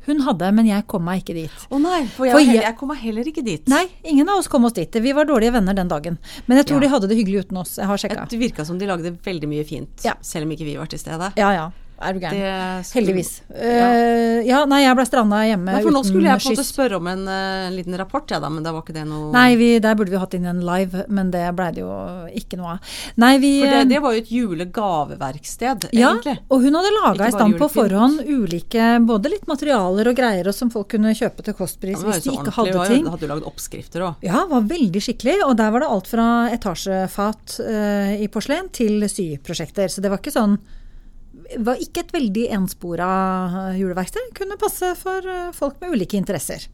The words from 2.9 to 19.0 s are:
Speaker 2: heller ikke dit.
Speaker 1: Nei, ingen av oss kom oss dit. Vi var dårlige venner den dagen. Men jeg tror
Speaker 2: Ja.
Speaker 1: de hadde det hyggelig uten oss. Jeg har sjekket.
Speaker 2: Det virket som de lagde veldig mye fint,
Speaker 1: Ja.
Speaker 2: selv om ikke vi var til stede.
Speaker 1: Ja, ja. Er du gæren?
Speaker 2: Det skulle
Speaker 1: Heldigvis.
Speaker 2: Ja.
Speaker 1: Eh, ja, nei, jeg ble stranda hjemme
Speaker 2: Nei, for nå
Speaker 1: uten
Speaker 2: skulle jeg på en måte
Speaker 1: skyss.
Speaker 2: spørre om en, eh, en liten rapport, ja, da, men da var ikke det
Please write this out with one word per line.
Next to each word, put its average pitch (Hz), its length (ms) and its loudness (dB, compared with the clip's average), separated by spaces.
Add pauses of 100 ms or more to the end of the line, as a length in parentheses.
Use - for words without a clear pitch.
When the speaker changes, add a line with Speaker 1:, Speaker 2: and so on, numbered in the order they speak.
Speaker 2:
heller 226 260 -6
ikke 311 180 -6
dit. 196 240 -4
Speaker 1:
Nei, 330 220 2 (160)
ingen 311 240 4
av 403 80 2
oss 349 100 0
kom 247 160 4
oss 233 80 4
dit. 170 220 -4
Vi 233 180 0
var 294 140 4
dårlige 240 260 4
venner 196 240 2
den 180 140 -2
dagen. 165 280 -4 (300)
Men 247 120 6
jeg 285 80 4
tror 294 80 2
Speaker 2:
Ja. 277 40 4
Speaker 1:
de 277 80 4
hadde 247 220 2
det 226 80 2
hyggelig 196 220 0 (100)
uten 185 80 -6
oss. - 180 -10
Jeg 196 120 -4
har 202 100 0
sjekket. - 320 -6
Speaker 2:
Det 233 100 -6
virket 180 260 -2
som 170 120 -6
de 202 100 -4
lagde 175 340 -6
veldig 156 280 -6
mye 151 180 -4
fint, 139 220 -10 (160)
Speaker 1:
Ja. 226 160 0
Speaker 2:
selv 156 240 -8
om 160 60 -4
ikke 156 120 -8
vi 143 140 -8
var 151 80 -8
til 156 140 -12
stede. 175 360 -8
Speaker 1:
Ja, 202 160 4
ja. 170 200 -2 (280)
Er 190 140 -6
du 190 60 -6
gæren? 175 100 -6
Speaker 2:
Det 185 560 -6
skulle - 80 -16 (140)
Speaker 1:
Heldigvis. 180 420 -2
Speaker 2:
Ja. - 80 -14
Speaker 1:
Eh, 233 880 4
ja, 269 200 4
nei, 277 180 4
jeg 262 120 6
ble 262 80 2
stranda 220 340 2 (120)
hjemme 185 160 0
Speaker 2:
Nei, 190 160 2
for - 80 4
nå 277 120 4
Speaker 1:
uten 190 100 0
Speaker 2:
skulle 190 180 4
jeg 262 80 6
på - 80 -2
en 262 80 2
måte 262 80 0
Speaker 1:
skyss. - 160 -4
Speaker 2:
spørre 247 200 0
om 170 100 -4
en, 190 200 -6
eh, 190 400 -4
en 185 80 -6
liten 180 220 -6
rapport, 190 320 -6
ja, 170 100 -2
da, 147 100 -6
men 156 120 -6
da 165 100 -6
var 160 120 -8
ikke 165 100 -14
det 156 140 -8